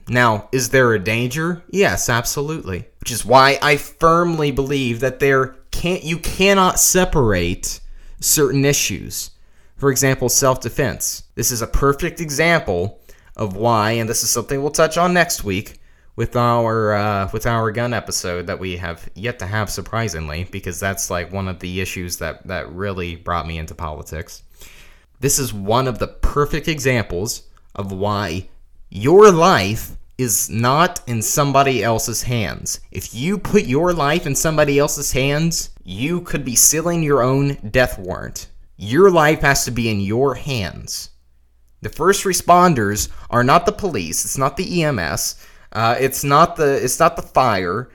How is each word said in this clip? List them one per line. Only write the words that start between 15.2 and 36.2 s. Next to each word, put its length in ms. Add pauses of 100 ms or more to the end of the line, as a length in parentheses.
week 340 (380)
with 180
our, 600
uh, 400
with 120
our 240
gun 220
episode 540
that 120
we 200
have 360
yet 260
to 60
have, 220
surprisingly, 840
because 300
that's, 300
like, 200
one 160
of 140
the 220
issues 340
that, 300
that 260
really 440
brought 300
me 120
into 160
politics. 680 (800)
This 180
is 140
one 340
of 120
the 100
perfect 600
examples 760 (320)
of 180
why 560 (400)
your 420
life 680 (180)
is 320
not 580
in 140
somebody 640
else's 380
hands. 580 (100)
If 240
you 220
put 280
your 280
life 340
in 80
somebody 440
else's 340
hands, 560 (160)
you 380